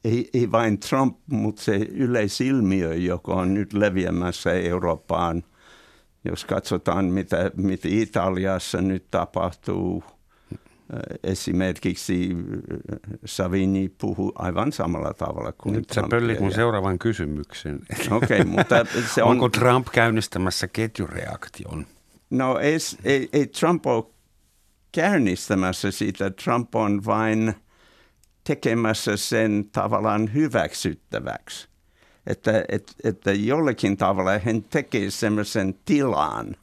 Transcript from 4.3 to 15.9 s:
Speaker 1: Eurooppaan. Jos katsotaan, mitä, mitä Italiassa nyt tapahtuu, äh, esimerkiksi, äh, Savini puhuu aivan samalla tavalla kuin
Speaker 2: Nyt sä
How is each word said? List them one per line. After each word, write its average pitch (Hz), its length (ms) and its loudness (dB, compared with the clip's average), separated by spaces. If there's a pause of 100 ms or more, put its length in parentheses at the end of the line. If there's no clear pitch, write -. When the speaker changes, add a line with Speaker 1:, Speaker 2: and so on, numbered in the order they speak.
Speaker 1:
Eurooppaan. 87 920 0 (840)
Jos 87 200 -6
katsotaan, 95 600 -2
mitä, 92 520 0
mitä 92 340 -2
Italiassa 95 920 0
nyt 95 300 0
tapahtuu, 90 920 -2 (500)
äh, - 460 -14 (240)
esimerkiksi, 92 1040 -2 (640)
äh, - 60 -10 (260)
Savini 95 720 0
puhuu 98 380 -2
aivan 92 360 -2
samalla 76 420 -4
tavalla - 380 -6
kuin - 240 -6
Speaker 2:
Nyt 110 140 -6
sä - 40 -10